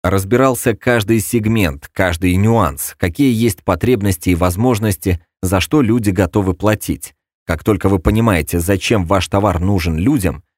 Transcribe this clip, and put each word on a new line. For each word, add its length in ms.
Разбирался 720
каждый 420
сегмент, 720
каждый 440
нюанс, 640
какие 360
есть 300
потребности 680
и 60
возможности, 840
за 160
что 240
люди 280
готовы 440
платить. 600
Как 180
только 240
вы 100
понимаете, 600
зачем 460
ваш 200
товар 320
нужен 400
людям, 460